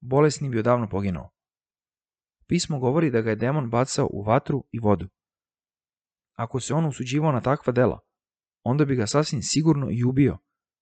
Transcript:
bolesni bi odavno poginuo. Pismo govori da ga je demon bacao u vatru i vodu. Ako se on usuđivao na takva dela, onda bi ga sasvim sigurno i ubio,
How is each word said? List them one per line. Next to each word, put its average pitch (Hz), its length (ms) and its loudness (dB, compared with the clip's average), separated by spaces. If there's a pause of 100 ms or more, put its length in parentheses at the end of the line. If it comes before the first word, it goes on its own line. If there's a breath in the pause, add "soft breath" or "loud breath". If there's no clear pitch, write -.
bolesni 143 480 2
bi 120 100 -2
odavno 120 300 2
poginuo. 92 420 -4 (1160)
Pismo 165 320 -2
govori 135 320 2
da 117 100 0
ga 110 100 -2
je 107 60 0
demon 123 340 -2
bacao 123 400 0
u 107 120 -8
vatru 123 500 0
i 117 60 -8
vodu. 101 300 0 (1200)
Ako 120 280 -6
se - 140 -6
on 160 120 0
usuđivao 143 460 -2
na 120 80 0
takva 127 320 0
dela, 120 280 2 (640)
onda 139 220 2
bi 139 120 0
ga 110 100 0
sasvim 143 360 0
sigurno 143 480 0
i 117 140 0
ubio, 127 340 2 (440)